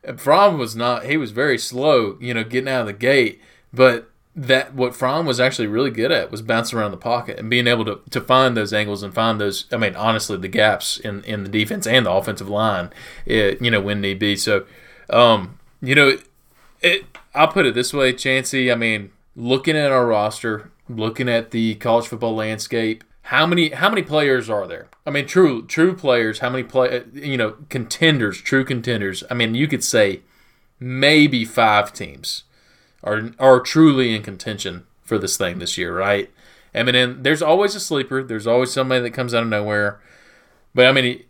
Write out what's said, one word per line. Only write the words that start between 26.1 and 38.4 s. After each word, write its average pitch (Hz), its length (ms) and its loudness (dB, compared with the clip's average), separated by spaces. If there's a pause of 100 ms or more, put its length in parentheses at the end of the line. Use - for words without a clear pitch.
How 123 100 -4
many 131 140 -4
play-, 123 500 0
you 139 240 -6
know, 110 200 -2 (120)
contenders, 123 720 0
true 131 240 0
contenders? 113 680 -4
I 123 40 -4
mean, 117 200 0
you 147 140 0
could 170 160 -4
say 101 380 2 (580)
maybe 131 640 4
five 107 480 2
teams - 520 -14 (600)
are, 107 340 -4
are 131 220 8
truly 131 540 4
in 107 80 -6
contention 98 640 -10 (160)
for 110 160 -2
this 95 180 -4
thing 90 220 -4
this 87 180 -8
year, 87 180 -6
right? 98 360 -2 (440)
I 120 80 -2
mean, 123 120 0
and 127 280 0
there's 151 200 0
always 190 320 2
a 202 60 -10
sleeper. 135 440 -4
There's 113 220 -6